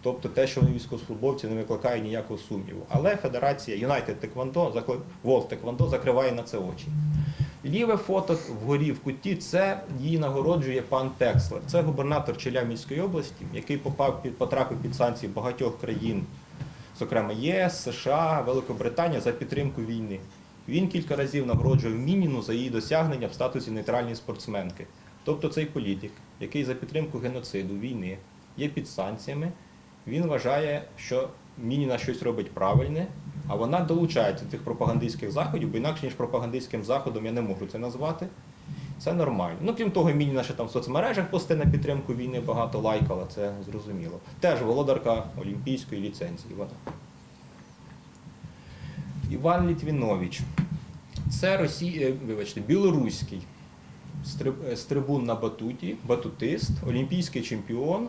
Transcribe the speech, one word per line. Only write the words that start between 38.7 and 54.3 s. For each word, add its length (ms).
Це 140
нормально. 480
Ну, 140
крім 160
того, 200
Мініна 320
ще 100
там 140
в 40
соцмережах 600
пости 240
на 100
підтримку 480
війни 260
багато 400
лайкала, 460
це 280
зрозуміло. 540
Теж 220
володарка 640
олімпійської 600
ліцензії 560
вона. 140
Іван 360
Літвінович. 760
Це 180
Росі-, 460
е, 100
вибачте, 340
білоруський 800
стриб-, 460